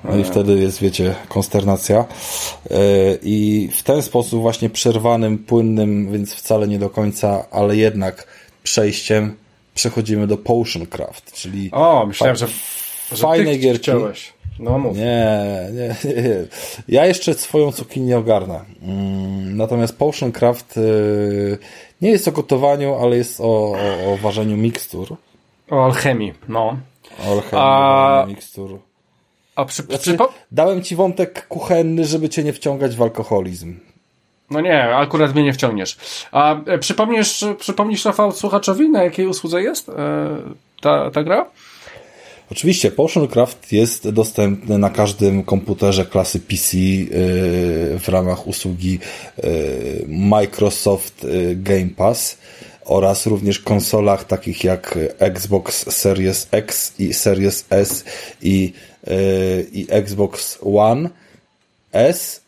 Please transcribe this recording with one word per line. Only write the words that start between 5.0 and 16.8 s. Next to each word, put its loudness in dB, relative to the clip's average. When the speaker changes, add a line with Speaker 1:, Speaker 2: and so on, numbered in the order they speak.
Speaker 1:
płynnym, 2
więc -4
wcale 0
nie -2
do -2
końca, -2
ale 2
jednak 0
przejściem 0
przechodzimy 0
do 2
Potion 0
Craft, -12
czyli -8
Speaker 2:
O, 4
myślałem, 0
Speaker 1:
fa-, -2
Speaker 2:
że, -6
że 0
Speaker 1:
fajnej 4
Speaker 2:
ty -2
ch-, -2
Speaker 1:
gierki. 2
Speaker 2:
chciałeś. -2
No 0
mów. -2
Speaker 1:
Nie, 2
nie, -6
nie, -2
nie. 2